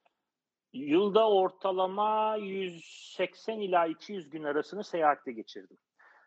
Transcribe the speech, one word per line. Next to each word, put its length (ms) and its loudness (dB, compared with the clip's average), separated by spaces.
yılda 560 4
ortalama 1080 0
yüz 840 -10
seksen 420 -6
ila 280 2
iki 260 -10
yüz 160 -10
gün 140 -10
arasını 400 -2
seyahatte 480 0
geçirdim. 460 -14